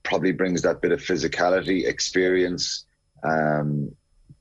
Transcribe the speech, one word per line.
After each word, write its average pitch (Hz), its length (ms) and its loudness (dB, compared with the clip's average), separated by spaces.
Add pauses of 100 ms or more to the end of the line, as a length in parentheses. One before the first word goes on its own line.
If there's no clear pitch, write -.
probably 92 300 0
brings 90 300 0
that 87 180 0
bit 87 120 2
of 85 80 0
physicality, 87 840 0
experience. 92 1000 0 (360)
Um, 76 720 0 (460)